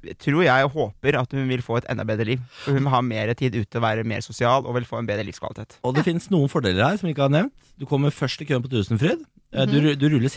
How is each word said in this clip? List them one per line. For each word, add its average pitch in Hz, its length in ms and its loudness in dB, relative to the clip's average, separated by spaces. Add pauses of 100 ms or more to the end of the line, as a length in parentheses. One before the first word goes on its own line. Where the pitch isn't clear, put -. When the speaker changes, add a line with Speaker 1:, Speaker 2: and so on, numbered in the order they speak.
(240)
Speaker 1:
tror 147 240 2
jeg 131 180 6
og 131 140 -2
håper 131 420 0
at 127 160 -6
hun 135 140 -2
vil 123 100 -2
få 117 160 -2
et - 140 -4
enda 107 160 -6
bedre 110 240 -2
liv. 127 100 -2 (220)
For 139 100 0
hun 139 140 2
vil 131 80 0
ha 123 100 4
mer 110 320 -2
tid 123 220 0
ute 110 180 -4
og 117 80 0
være 110 240 0
mer 101 160 -4
sosial 123 400 0
og 120 140 -6
vil 117 100 -6
få 117 140 -6
en 113 80 -6
bedre 104 160 -4
livskvalitet. - 560 -12
Speaker 2:
Og 127 100 0
det 147 120 2
Speaker 3:
Ja. - 40 0
Speaker 2:
finnes 170 240 -2
noen 143 160 4
fordeler 101 380 2
her 202 100 0
som 190 100 -4
vi 156 60 -2
ikke 139 140 2
har 139 80 4
nevnt. 214 180 0 (240)
Du 139 80 -12
kommer 147 240 2
først - 320 -4
i 143 80 -12
køen 127 160 0
på 131 60 -10
Tusenfryd. 127 500 0 (320)
Eh, 135 140 0
du 139 100 4
Speaker 3:
Mhm. 147 80 4
Speaker 2:
ru-, 143 140 2
du 143 160 4
rulles 123 220 0